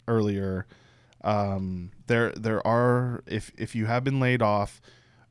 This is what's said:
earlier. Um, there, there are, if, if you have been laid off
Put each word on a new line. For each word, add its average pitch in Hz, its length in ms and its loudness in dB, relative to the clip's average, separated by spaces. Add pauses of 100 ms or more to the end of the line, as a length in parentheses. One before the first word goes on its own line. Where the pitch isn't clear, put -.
earlier. 98 600 0 (560)
Um, 95 720 -2 (160)
there, 117 240 2
there 110 340 -2
are, 123 600 2
if, - 300 -6
if - 180 -8
you 110 120 -2
have 120 180 0
been 135 160 0
laid 123 220 2
off 104 400 0 (480)